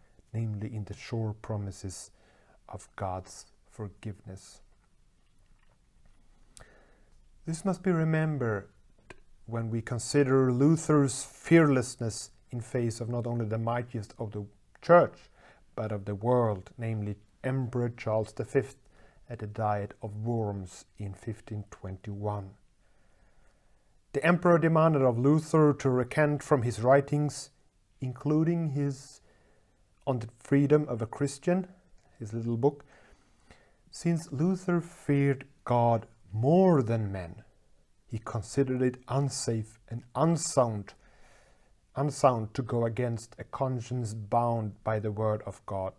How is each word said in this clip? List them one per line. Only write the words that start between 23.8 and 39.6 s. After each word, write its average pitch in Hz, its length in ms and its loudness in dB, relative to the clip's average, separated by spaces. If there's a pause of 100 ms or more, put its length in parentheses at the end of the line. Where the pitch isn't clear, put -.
The 139 120 0
emperor 175 320 6
demanded 160 440 4
of 123 140 4
Luther 151 580 4
to - 160 0
recant 139 520 0
from 135 200 2
his 110 180 -4
writings, 143 720 2 (500)
including 156 680 0
his 143 500 -4 (880)
On 127 100 0
the 113 100 -8 (120)
Freedom 143 480 4
of 117 120 -6
a 117 60 -2
Christian, 175 640 -2 (500)
his 107 140 -10
little 117 240 -4
book. 143 280 0 (1080)
Since 165 400 -2
Luther 175 480 0
feared 139 680 0 (180)
God 117 440 2 (240)
more 156 500 4
than 110 300 -2
men, 92 320 -12 (640)
he 110 100 -8
considered 127 640 -2
it 127 260 -2
unsafe 123 800 -4